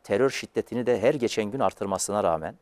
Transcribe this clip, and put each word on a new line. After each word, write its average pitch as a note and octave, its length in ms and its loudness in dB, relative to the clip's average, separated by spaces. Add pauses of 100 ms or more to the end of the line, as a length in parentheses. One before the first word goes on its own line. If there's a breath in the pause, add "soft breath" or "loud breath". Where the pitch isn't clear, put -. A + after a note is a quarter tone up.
terör A#2 260 2
şiddetini A2+ 560 -4
de A#2+ 160 2
her C3 120 4
geçen A2+ 320 0
gün A#2 140 -6
artırmasına G2 640 -2
rağmen E2 380 0